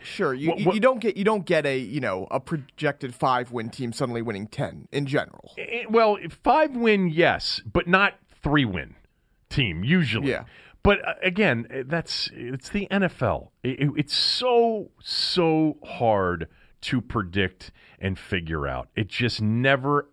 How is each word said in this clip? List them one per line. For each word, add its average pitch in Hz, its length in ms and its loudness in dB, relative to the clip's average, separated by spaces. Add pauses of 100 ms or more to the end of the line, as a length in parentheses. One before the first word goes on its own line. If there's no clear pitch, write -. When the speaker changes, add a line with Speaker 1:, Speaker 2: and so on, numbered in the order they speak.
Speaker 1:
Sure, 151 320 -4
you, 143 160 -2
Speaker 2:
What, 165 80 -2
Speaker 1:
you, 156 80 -2
Speaker 2:
what 190 80 0
Speaker 1:
you 214 60 -2
don't 254 200 2
get, 220 160 -2
you 196 80 -2
don't 208 200 0
get 156 220 2
a, 135 120 0
you 127 220 -6
know, 95 300 -2
a 135 100 -2
projected 143 760 -6
five 123 380 0
win 117 180 -6
team 120 220 -6
suddenly 120 300 -4
winning 110 240 -6
ten 85 440 -8
in 139 160 -4
general. 131 520 -6
Speaker 2:
Eh, 233 320 -8
well, 220 260 4 (260)
five 285 320 4
win, 214 340 4
yes, 151 520 2 (100)
but 170 160 0
not 190 280 4 (280)
three 147 220 4
win 87 300 -4 (540)
team 92 360 -2
usually. 135 460 2
Speaker 1:
Yeah. - 140 -4 (380)
Speaker 2:
But, 196 240 4
uh, 165 160 -4
again, 175 480 2
eh, 135 160 -6
that's, - 480 -4
it's 123 360 -10
the 202 200 -4
N 196 140 2
F - 180 -2
L. 85 300 0 (100)
It, 131 180 -4
it, 143 160 2
it's - 180 0
so, 233 760 2 (100)
so 160 840 2
hard 92 640 0 (320)
to 127 200 -2
predict 98 720 -2 (300)
and 95 180 -2
figure 80 480 -4
out. 64 300 -6
It 110 100 -2
just - 340 -2
never, 131 720 2